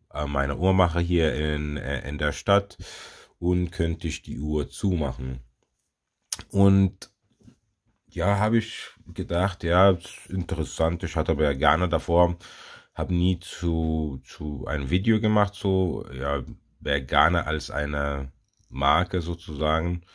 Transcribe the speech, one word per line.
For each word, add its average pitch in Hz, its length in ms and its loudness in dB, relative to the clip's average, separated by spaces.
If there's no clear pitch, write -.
äh, 73 100 -4
meiner 69 340 -2
Uhrmacher 87 420 2
hier 82 340 2
in, 76 420 -2
äh, 69 320 -6
in 73 80 -6
der 73 160 -2
Stadt - 460 0
und 90 320 0
könnte 82 380 -2
ich - 140 -6
die 71 160 -10
Uhr 76 320 -4
zumachen. 65 680 -4
Und 98 640 4
ja, 98 280 0
hab 107 160 2
ich - 340 -2
gedacht, 90 580 -2
ja, 90 260 6
ist - 400 -4
interessant, 82 720 -2
ich 82 120 -6
hatte 80 200 2
Bergana 76 540 2
davor, 85 500 2
hab 76 160 -6
nie 90 280 2
zu, 80 840 -2
zu 73 420 -10
ein 69 220 -4
Video 101 320 2
gemacht, 107 340 2
so, 92 580 0
ja, 67 300 -2
Bergana 73 640 2
als 78 280 -6
eine 71 600 -4
Marke 76 500 0
sozusagen, 80 960 -2